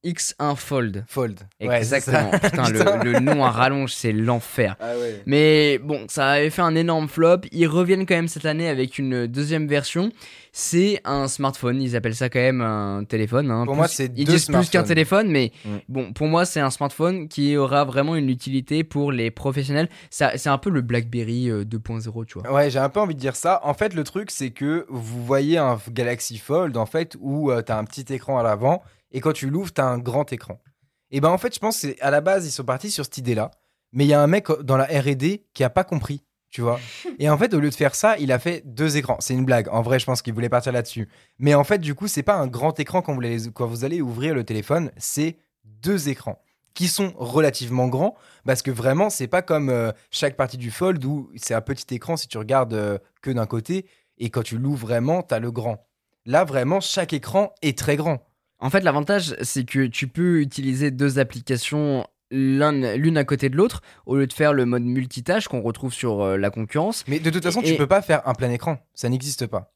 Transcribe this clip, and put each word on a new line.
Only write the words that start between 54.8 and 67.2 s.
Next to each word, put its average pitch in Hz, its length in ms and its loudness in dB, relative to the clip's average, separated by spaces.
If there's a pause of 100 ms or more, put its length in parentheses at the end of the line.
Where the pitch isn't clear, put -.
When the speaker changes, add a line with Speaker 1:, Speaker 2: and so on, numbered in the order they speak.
Speaker 2:
vraiment, 127 340 0
t'as 117 180 -4
le 120 120 -4
grand. 117 360 -6 (380)
Là, 147 180 4
vraiment, 143 380 0
chaque 175 320 -2
écran 190 480 0
est 143 160 0
très 147 180 0
grand. 151 320 -2 (320)
Speaker 1:
En 131 100 -2
fait, 196 100 4
l'avantage, 160 600 0
c'est 123 240 -2
que 135 200 0
tu 127 220 -4
peux 170 320 2
utiliser 135 500 0
deux 135 300 2
applications 131 880 -2 (240)
l'un, 135 640 2
l'une 160 220 2
à 139 80 2
côté 139 240 0
de 135 80 -2
l'autre, 214 240 2 (240)
au 127 100 -2
lieu 139 120 2
de - 60 -10
faire 151 200 4
le 131 120 4
mode 120 180 0
multitâche 127 640 -2
qu'on 123 120 -4
retrouve 117 320 -4
sur, 107 300 -2
euh, 95 140 0
la 101 120 0
concurrence. 147 600 -2
Speaker 2:
Mais 147 100 0
de 160 100 2